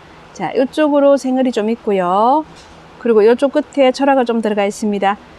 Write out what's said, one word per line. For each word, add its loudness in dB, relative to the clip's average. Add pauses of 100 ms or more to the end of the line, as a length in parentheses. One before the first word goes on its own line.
(340)
자, -8
이쪽으로 2
생얼이 -2
좀 -2
있고요. 0 (560)
그리고 2
이쪽 2
끝에 0
철화가 0
좀 -2
들어가 -2
있습니다. -4 (220)